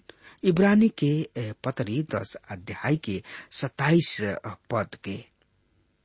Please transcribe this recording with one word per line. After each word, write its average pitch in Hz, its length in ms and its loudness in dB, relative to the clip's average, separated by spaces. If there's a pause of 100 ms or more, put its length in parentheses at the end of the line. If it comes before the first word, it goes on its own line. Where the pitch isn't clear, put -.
(440)
इब्रानी 202 460 6
के, 143 220 0 (260)
ए, 110 160 -6 (100)
पत्री 127 400 -2
दस 101 320 -6 (140)
अध्याय 104 480 -2
के 98 240 -6 (300)
सताईस 143 640 0 (520)
पद 107 260 -2
के 190 280 -10 (800)